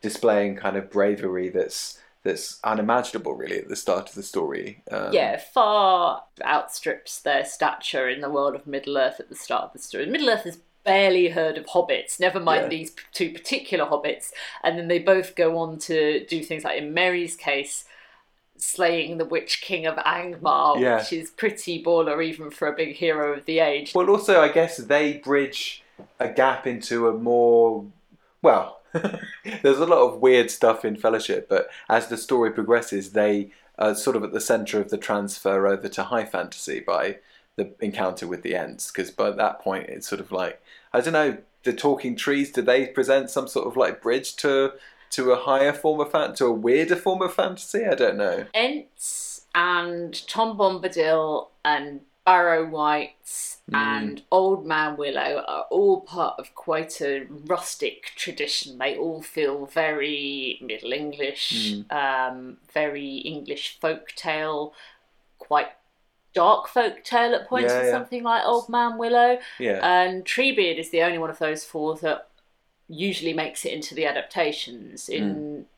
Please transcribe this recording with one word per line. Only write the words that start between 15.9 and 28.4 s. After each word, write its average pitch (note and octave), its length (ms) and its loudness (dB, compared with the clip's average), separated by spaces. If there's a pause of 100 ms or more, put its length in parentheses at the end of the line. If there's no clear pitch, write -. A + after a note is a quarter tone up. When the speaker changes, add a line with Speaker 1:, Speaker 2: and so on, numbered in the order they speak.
Speaker 2:
do E3 160 -4
things D#3 220 -8
like, - 120 -2
in D3 160 -6
Merry's F3 440 0
case, - 500 -4 (720)
slaying E3+ 600 0
the D#3+ 60 0
Witch - 380 -4
King E3 240 -4
of D#3 100 -2
Angmar, D3+ 840 0
Speaker 1:
Yeah. B2 180 4
Speaker 2:
which G#2+ 160 -4
is E3 160 -8
pretty G3+ 520 -4
baller D#3+ 400 2
even D#3+ 280 -8
for D3+ 180 -4
a D3 80 -2
big D3 200 -4
hero D3+ 360 0
of C#3+ 140 -8
the D#3+ 140 0
age. D3 340 0
Speaker 1:
Well, F3+ 160 4
also, G3+ 300 8
I D3+ 80 8
guess E3 280 2
they D3 380 2
bridge C#3 680 -2 (360)
a B2 100 -2
gap C3 380 2
into A#2 420 0
a A2+ 60 2
more, A#2 720 4 (560)